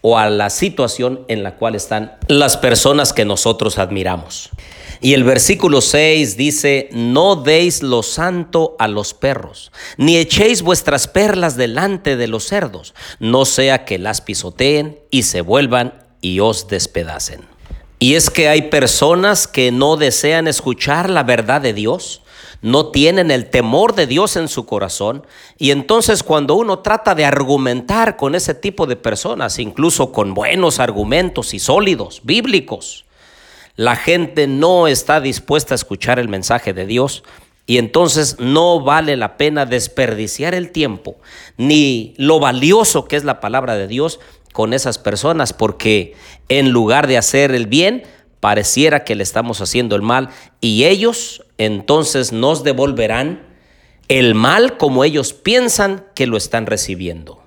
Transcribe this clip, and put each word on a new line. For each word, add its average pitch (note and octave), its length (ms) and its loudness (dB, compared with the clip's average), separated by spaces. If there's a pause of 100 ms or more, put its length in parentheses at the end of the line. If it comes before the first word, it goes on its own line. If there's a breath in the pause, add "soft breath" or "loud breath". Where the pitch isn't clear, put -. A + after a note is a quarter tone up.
o A2+ 160 4
a G#2+ 120 2
la G#2 200 0
situación B2+ 800 -4
en G#2+ 140 -4
la F#2+ 120 -10
cual A2+ 200 -4
están G#2+ 420 -6 (100)
las C#3+ 300 4
personas B2+ 560 2
que A2+ 100 0
nosotros G#2+ 540 -2
admiramos. F#2 720 -6 (520 loud breath)
Y C3 120 4
el C3+ 100 4
versículo C#3+ 560 4
seis D3+ 560 2
dice: C#3 560 0
"No C3+ 460 2
deis D#3 460 2
lo B2 200 0
santo E3 760 -2
a A2 100 0
los G#2 240 -6
perros, - 580 -6 (240 loud breath)
ni E3 220 4
echéis G3 440 2
vuestras D#3+ 460 0
perlas F#3 480 0
delante C#3+ 600 -2
de A#2+ 100 -2
los A2 160 -6
cerdos, B2 500 -6 (240 loud breath)
no B2 280 2
sea C3+ 400 0
que G2 120 -4
las G2+ 220 -6
pisoteen D3 800 -2 (100)
y B2+ 140 2
se G2+ 160 -2
vuelvan A#2+ 540 2 (260)
y F#2 220 -2
os G#2+ 260 0
despedacen". E2 760 -8 (520 loud breath)
Y B2+ 180 2
es D#3+ 140 2
que D#3 200 2
hay D#3 140 4
personas D#3 840 2
que B2+ 240 0
no C#3 240 2
desean D#3 540 0
escuchar C#3+ 600 -2
la E3+ 140 0
verdad A#2+ 380 0
de C3 100 -2
Dios, G#2+ 500 -6 (400 loud breath)
no C3+ 260 2
tienen D#3+ 440 2
el B2+ 180 0
temor C3+ 460 2
de E3 100 2
Dios D#3 300 0
en E3 140 -4
su A#2+ 160 -8
corazón, G#2+ 600 -6 (320 loud breath)
y C3+ 140 0
entonces G#3 520 2
cuando D3 320 2
uno G3+ 240 0
trata G#3+ 360 0
de D#3 80 0
argumentar C#3 960 0
con C#3+ 180 -2
ese F3+ 180 -2
tipo G3 320 -4
de B2 120 -6
personas, A#2+ 640 -6
incluso C#3 520 -2
con G2+ 220 -2
buenos C#3 480 0
argumentos A#2+ 720 -2
y G#2 60 -10
sólidos, D#3+ 680 0
bíblicos, A3 800 -4 (720 soft breath)
la A#2 200 0
gente D#3+ 500 0
no D#3+ 420 2
está D3 340 2
dispuesta C#3 520 -2
a B2 40 -2
escuchar A#2+ 420 -2
el A#2+ 80 -4
mensaje G2+ 460 -4
de F#2 120 -6
Dios, B2 380 -2 (420 loud breath)
y A#2+ 120 2
entonces C#3+ 600 2
no D3 440 2
vale D3 340 2
la A2+ 220 -6
pena D3 280 0
desperdiciar B2 880 -4
el F3+ 180 -6
tiempo B2+ 440 -4 (400 loud breath)
ni C#3 640 2
lo D3 240 2
valioso D3 640 2
que - 100 -4
es D3 80 -2
la C#3+ 160 -4
palabra A#2+ 380 -4
de G2 100 -4
Dios C3+ 320 -4 (320 soft breath)
con A2 220 -2
esas C3 240 -2
personas, C#3 560 -2
porque G#2+ 600 0 (360 loud breath)
en C3+ 220 4
lugar A#2+ 360 2
de C3 100 2
hacer C3+ 340 2
el A#2+ 160 -2
bien, F3+ 360 0 (380 loud breath)
pareciera B2 640 2
que A2+ 100 -4
le G2+ 80 -4
estamos A2+ 380 -4
haciendo A2+ 340 -2
el F#2+ 60 0
mal, B2 260 0 (320 loud breath)
y A2+ 240 0
ellos G3+ 640 0 (120)
entonces A#2+ 760 0
nos C3 320 0
devolverán B2+ 840 -2 (640 soft breath)
el B2+ 260 4
mal D#3+ 400 4
como C3+ 300 2
ellos D3 260 0
piensan G#3+ 720 0 (120)
que C3 120 0
lo A#2 80 -2
están A2 300 -4
recibiendo. F2 800 -8